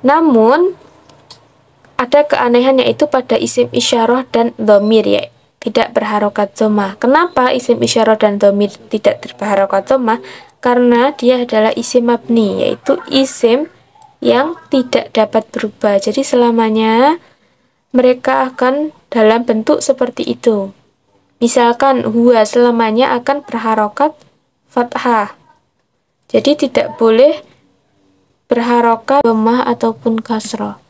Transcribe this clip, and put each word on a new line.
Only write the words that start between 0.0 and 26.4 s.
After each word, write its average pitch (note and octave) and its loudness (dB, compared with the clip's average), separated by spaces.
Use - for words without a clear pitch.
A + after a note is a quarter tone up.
Namun D4 2
ada C4+ 2
keanehan, B3 2
yaitu A#3+ 0
pada B3+ -2
isim A#3+ 0
isyarah A#3+ 0
dan A#3 -2
dhamir, G#3 2
ya, G3+ -2
tidak - -2
berharokat G#3 -2
dhammah. G#3 -2
Kenapa D#4 0
isim A#3+ 0
isyarah A3+ 0
dan G3+ 0
dhamir G3+ 0
tidak - -2
berharokat G3 -2
dhammah? A#3+ 0
Karena B3 2
dia B3 0
adalah A3 0
isim A#3+ 0
mabni, A#3 0
yaitu - -2
isim C4+ 0
yang C4 0
tidak B3+ -2
dapat A3 -2
berubah. G#3 -2
Jadi G#3 -4
selamanya A#3 2
mereka B3+ 0
akan C4+ -4
dalam A3+ 2
bentuk A#3 -2
seperti B3 -2
itu. G#3+ -2
Misalkan A#3+ 2
huwa A#3 2
selamanya A#3 0
akan C#4 -4
berharokat A3 -2
fathah. A#3+ -4
Jadi C#4 -2